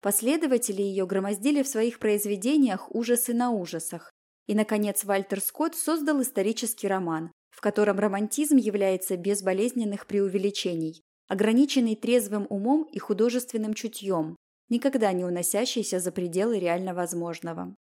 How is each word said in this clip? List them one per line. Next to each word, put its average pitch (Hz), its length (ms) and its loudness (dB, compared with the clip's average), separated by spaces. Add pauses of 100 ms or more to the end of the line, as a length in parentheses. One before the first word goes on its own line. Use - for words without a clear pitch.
Последователи 240 800 0
её 190 240 -2
громоздили 202 560 0
в 269 40 -2
своих 233 300 -2
произведениях 208 960 0
«Ужасы 240 400 0
на 240 160 0
ужасах». 170 640 -6 (340)
И, 214 80 -2
наконец, 208 500 0
Вальтер 196 380 0
Скотт 320 340 -2
создал 294 460 0
исторический 220 680 -2
роман, 170 440 -2 (180)
в - 100 -20
котором 208 380 2
романтизм 214 600 2
является 196 600 2
без 196 240 -2
болезненных 202 640 -2
преувеличений, 185 960 -2 (260)
ограниченный 226 680 4
трезвым 214 540 2
умом 240 340 2
и 202 160 -8
художественным 220 760 0
чутьём, 185 640 -4 (340)
никогда 240 420 2
не 180 120 0
уносящийся 185 760 -2
за 175 120 -2
пределы 185 480 0
реально 180 340 0
возможного. 170 800 -6 (160)